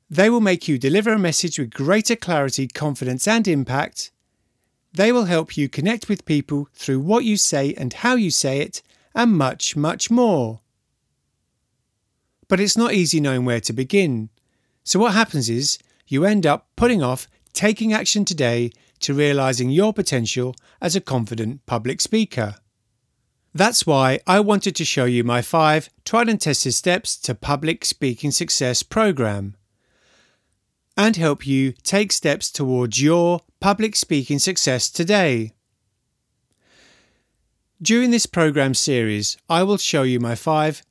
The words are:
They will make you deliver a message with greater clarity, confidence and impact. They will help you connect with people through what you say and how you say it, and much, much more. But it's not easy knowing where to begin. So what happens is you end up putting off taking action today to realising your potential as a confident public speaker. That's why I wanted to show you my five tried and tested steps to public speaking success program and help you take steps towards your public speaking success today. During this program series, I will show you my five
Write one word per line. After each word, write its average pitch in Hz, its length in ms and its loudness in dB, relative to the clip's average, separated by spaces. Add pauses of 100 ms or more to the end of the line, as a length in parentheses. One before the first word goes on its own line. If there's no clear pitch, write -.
(120)
They 185 180 4
will 240 120 4
make 180 260 0
you 147 100 2
deliver 190 340 0
a 220 60 2
message 170 400 -2
with 123 160 -6
greater 208 420 0
clarity, 139 520 -2
confidence 127 600 -4
and 220 200 2
impact. 139 640 -2 (840)
They 208 180 4
will 240 140 2
help 165 320 -2
you 143 100 0
connect 202 400 -4
with 202 160 -4
people 147 520 -2
through 131 240 -2
what 214 260 0
you 214 100 2
say 143 380 0
and 127 180 -6
how 247 220 0
you 214 160 2
say 135 300 -2
it, - 240 -8 (320)
and 233 200 4
much, 135 400 -2
much 156 360 -2
more. 170 500 2 (1900)
But 185 120 2
it's 208 180 0
not 233 160 2
easy 170 260 2
knowing 131 240 0
where 117 180 0
to - 120 -6
begin. 127 560 0 (540)
So - 160 0
what 214 160 2
happens 156 340 0
is 123 300 -4 (260)
you 139 200 0
end 202 200 2
up 147 300 0
putting 233 260 2
off 127 260 -4 (260)
taking 220 380 0
action 214 320 0
today 120 460 0 (300)
to 139 160 -4
realising 131 560 2
your 202 220 2
potential 127 640 -4 (240)
as 170 160 -2
a 185 60 -2
confident 117 640 -4
public 123 360 -4
speaker. 123 560 -2 (960)
That's 202 340 2
why 135 400 4
I 190 120 6
wanted 202 360 0
to 165 100 -4
show 131 200 0
you 120 180 2
my 120 180 0
five 156 480 2 (160)
tried 226 240 0
and 214 100 0
tested 135 360 -2
steps - 420 -2
to - 160 -6
public 143 520 -4
speaking 135 440 -4
success 135 540 -2
program 113 720 -2 (1400)
and 220 200 4
help 151 320 0
you 135 240 2 (100)
take 202 300 0
steps - 400 -2
towards 127 500 -2
your 170 380 2 (200)
public 208 360 0
speaking 143 420 -2
success 135 540 -2
today. 165 600 0 (2250)
During 233 300 4
this 233 160 2
program 143 480 2
series, 110 600 0 (120)
I 170 140 2
will 202 140 2
show 147 260 0
you 127 160 0
my 120 160 -2
five 156 560 -2